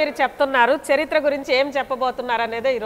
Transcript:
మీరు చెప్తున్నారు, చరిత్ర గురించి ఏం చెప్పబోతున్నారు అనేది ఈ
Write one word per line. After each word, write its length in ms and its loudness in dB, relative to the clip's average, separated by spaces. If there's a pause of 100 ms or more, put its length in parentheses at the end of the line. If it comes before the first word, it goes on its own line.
మీరు 120 0 (100)
చెప్తున్నారు, 520 2 (160)
చరిత్ర 280 2 (100)
గురించి 220 -2 (100)
ఏం 80 0 (100)
చెప్పబోతున్నారు 680 -2
అనేది 300 -2
ఈ 80 -8